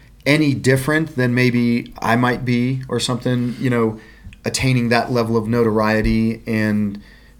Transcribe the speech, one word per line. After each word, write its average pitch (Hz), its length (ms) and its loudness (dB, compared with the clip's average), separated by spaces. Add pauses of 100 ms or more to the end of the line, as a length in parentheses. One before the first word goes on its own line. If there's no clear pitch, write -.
(260)
any 147 280 2
different 143 640 0
than 123 180 0
maybe 120 680 0
I 113 140 0
might 123 300 0
be 123 420 0
or 120 120 -4
something, 123 600 -2
you 135 100 -2
know, 113 300 0 (460)
attaining 120 440 0
that 120 220 0
level 117 260 0
of 104 100 0
notoriety 110 960 2
and 107 560 -2 (380)